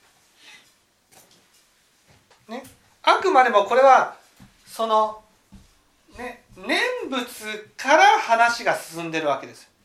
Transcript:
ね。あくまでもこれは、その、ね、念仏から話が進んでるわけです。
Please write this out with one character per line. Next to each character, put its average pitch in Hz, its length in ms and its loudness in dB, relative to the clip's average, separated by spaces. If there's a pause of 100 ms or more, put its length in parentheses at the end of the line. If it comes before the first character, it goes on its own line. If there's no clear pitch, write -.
(2500)
ね。 240 140 -14 (400)
あ 330 120 2
く 381 160 -2
ま 262 140 4
で 233 60 0
も 208 140 2
こ 240 120 -2
れ 262 40 2
は、 262 360 4 (500)
そ 226 200 -8
の、 214 360 0 (960)
ね、 - 260 -16 (120)
念 220 220 -6 (300)
仏 220 680 -10
か 277 180 2
ら 403 240 6
話 233 420 0
が 160 140 -2
進 165 280 -12
ん 165 60 -10
で 160 100 -4
る 151 80 -4
わ 135 120 -2
け 135 60 -18
で 123 80 -20
す。 - 160 -20 (140)